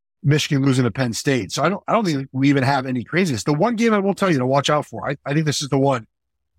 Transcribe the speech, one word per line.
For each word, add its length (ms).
Michigan 420
losing 200
to 80
Penn 220
State. 380
So 120
I 60
don't, 180
I 60
don't 120
think 260
we 180
even 120
have 240
any 180
craziness. 400
The 100
one 220
game 160
I 60
will 160
tell 180
you 60
to 80
watch 240
out 160
for, 240
I, 60
I 80
think 140
this 160
is 60
the 100
one. 260